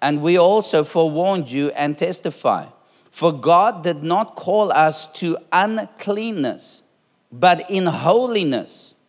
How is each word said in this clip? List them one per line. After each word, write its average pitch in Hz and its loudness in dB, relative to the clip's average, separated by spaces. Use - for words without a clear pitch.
and 147 0
we 170 2
also 185 4
forewarned 165 0
you 139 -2
and 147 -4
testify. 147 -4
For 160 0
God 170 2
did 160 -4
not 185 -2
call 202 -2
us 156 2
to 165 -4
uncleanness, 202 -4
but 170 2
in 190 0
holiness. 165 0